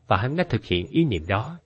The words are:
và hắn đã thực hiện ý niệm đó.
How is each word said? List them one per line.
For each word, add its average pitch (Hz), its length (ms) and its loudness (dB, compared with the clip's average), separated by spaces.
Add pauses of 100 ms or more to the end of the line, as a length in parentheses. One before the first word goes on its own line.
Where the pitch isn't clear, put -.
và 104 100 2
hắn 127 200 0
đã 180 140 2
thực - 140 0
hiện 87 220 0
ý 165 180 2
niệm 98 240 0
đó. 131 380 -2